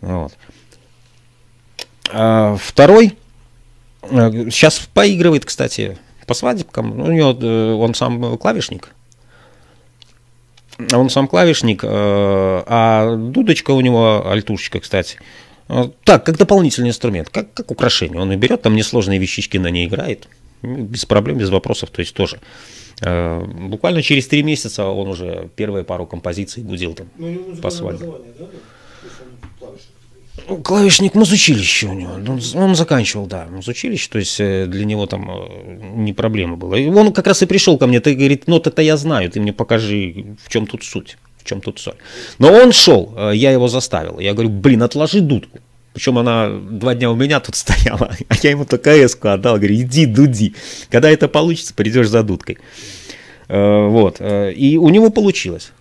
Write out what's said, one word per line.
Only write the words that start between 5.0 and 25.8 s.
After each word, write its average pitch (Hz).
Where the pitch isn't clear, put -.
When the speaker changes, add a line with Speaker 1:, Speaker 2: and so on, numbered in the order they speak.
Speaker 1:
кстати, 104
по 123
свадебкам. 143
У 156
него, 151
э, 113
он 113
сам 120
клавишник. 190
Он 127
сам 139
клавишник, 156
э, 107
а 104
дудочка 143
у 135
него, 117
альтушечка, 104
кстати, -
э, 123
так, 175
как 156
дополнительный 175
инструмент, 101
как, -
как -
украшение. 90
Он 95
и 98
берёт, 127
там 110
несложные 101
вещички 95
на 87
ней 87
играет. -
Ну, 127
без 107
проблем, 110
без 101
вопросов, -
то -
есть 85
тоже. -
Э, 87
буквально 98
через 139
три 147
месяца 143
он 98
уже 87
первые 101